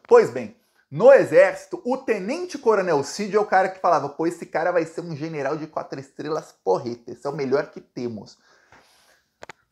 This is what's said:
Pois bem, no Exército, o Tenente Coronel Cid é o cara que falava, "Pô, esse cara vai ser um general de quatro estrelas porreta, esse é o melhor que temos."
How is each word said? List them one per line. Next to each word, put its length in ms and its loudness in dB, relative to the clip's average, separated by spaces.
Pois 240 6
bem, 240 -12
no 240 6
Exército, 720 4
o 120 -2
Tenente 600 -6
Coronel 440 0
Cid 320 -8
é 60 2
o 60 0
cara 220 2
que 120 -12
falava, 300 0
"Pô, 160 -6
esse 200 -8
cara 240 -4
vai 140 0
ser 160 -10
um 160 -12
general 400 -6
de 100 -12
quatro 320 -12
estrelas 640 -10
porreta, 480 -4
esse 160 -14
é 40 -2
o 40 -8
melhor 360 -2
que 100 -20
temos." 580 -12